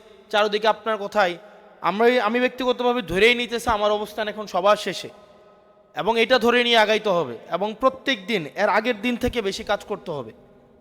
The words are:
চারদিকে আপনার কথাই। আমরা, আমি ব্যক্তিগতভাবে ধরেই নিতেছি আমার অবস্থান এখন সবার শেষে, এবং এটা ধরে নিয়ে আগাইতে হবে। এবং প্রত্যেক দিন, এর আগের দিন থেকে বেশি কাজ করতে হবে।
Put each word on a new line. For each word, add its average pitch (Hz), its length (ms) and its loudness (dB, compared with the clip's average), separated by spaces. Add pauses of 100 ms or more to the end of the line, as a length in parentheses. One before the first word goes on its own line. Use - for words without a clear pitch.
(300)
চারদিকে 208 380 0
আপনার 214 300 -2
কথাই। 196 400 0 (420)
আমরা, 226 440 2
আমি 233 160 0
ব্যক্তিগতভাবে 247 640 0
ধরেই 190 320 4
নিতেছি 233 360 -4
আমার 208 200 2
অবস্থান 214 380 -4
এখন 208 180 -8
সবার 196 300 2
শেষে, 190 320 -6 (880)
এবং 214 260 0
এটা 233 180 4
ধরে 240 260 4
নিয়ে 233 140 4
আগাইতে 214 300 2
হবে। 147 300 0 (120)
এবং 202 300 -2
প্রত্যেক 262 460 -2
দিন, 185 280 -2
এর 202 140 0
আগের 220 320 0
দিন 240 160 -2
থেকে 240 260 -2
বেশি 196 220 -6
কাজ 208 200 -4
করতে 190 260 -10
হবে। 123 220 -8 (480)